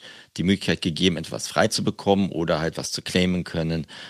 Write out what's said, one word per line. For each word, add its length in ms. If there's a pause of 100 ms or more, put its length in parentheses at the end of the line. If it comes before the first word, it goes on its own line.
(360)
die 80
Möglichkeit 380
gegeben, 340
etwas 320
frei 180
zu 160
bekommen 480
oder 300
halt 160
was 160
zu 100
claimen 400
können 460 (220)